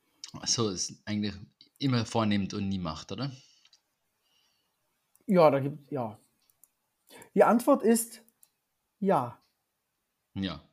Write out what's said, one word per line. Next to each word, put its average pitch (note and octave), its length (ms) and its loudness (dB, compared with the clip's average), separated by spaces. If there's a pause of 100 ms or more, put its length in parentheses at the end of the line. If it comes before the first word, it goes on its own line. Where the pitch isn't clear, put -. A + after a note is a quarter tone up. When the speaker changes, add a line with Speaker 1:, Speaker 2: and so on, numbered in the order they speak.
(460)
Speaker 1:
so A2+ 220 0
es - 380 -8
eigentlich G#2 280 -4 (460)
immer B2 260 0
vornimmt G#2 480 0
und G2+ 140 -4
nie F#2+ 120 -4
macht, E2 340 -8
oder? B2+ 180 -8 (2000)
Speaker 2:
Ja, F3 220 6
da C3+ 120 2
gibt, C#3+ 280 -8
ja. A#2+ 300 -8 (1160)
Die G3+ 100 6
Antwort B3 380 4
ist A3+ 380 2 (800)
ja. D3+ 400 0 (960)
Speaker 1:
Ja. F2 280 -6 (100)